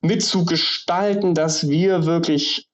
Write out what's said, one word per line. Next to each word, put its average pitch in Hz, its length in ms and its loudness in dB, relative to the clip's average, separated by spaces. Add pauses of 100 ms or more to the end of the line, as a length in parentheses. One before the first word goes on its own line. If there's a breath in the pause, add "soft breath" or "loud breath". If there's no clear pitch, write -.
mitzugestalten, 180 1300 0
dass 156 340 0
wir 170 360 2
wirklich 156 680 0